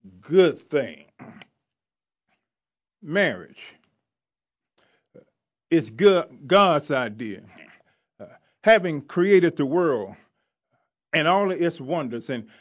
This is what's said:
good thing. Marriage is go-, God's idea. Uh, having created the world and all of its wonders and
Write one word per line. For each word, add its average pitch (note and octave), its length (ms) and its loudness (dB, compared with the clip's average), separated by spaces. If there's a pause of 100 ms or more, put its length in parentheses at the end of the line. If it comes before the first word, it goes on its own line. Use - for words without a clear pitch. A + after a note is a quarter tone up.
(200)
good D#3+ 380 2
thing. F#2+ 460 -6 (2000)
Marriage D3+ 720 -6 (2000)
is E3 200 0
go-, F3 380 2 (180)
God's F3 440 2
idea. A2+ 520 -6 (760)
Uh, G2+ 80 -20 (380)
having F3+ 380 2
created F3 520 2
the C#3+ 120 -2
world C3 500 -2 (960)
and D#3 160 0
all F#3+ 240 0
of E3+ 100 -4
its E3+ 180 -4
wonders C3 500 -8
and A#2 180 -10 (120)